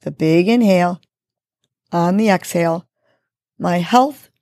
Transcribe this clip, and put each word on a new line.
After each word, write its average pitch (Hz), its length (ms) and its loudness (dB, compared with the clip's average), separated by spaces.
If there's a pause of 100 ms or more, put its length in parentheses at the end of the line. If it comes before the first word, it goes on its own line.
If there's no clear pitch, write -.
The 151 100 -10
big 165 340 0
inhale. 190 540 0 (880)
On 175 260 0
the 220 120 0
exhale, 170 580 -2 (720)
"My 175 200 -2
health 247 520 0 (120)